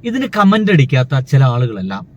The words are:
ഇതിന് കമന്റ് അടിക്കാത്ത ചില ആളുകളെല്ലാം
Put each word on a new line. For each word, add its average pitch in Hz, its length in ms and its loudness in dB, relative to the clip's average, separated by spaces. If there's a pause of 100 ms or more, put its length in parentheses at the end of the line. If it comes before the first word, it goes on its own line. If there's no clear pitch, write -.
ഇതിന് 247 240 -4 (100)
കമന്റ് 208 340 2
അടിക്കാത്ത 135 480 0
ചില 135 240 2
ആളുകളെല്ലാം 110 720 -4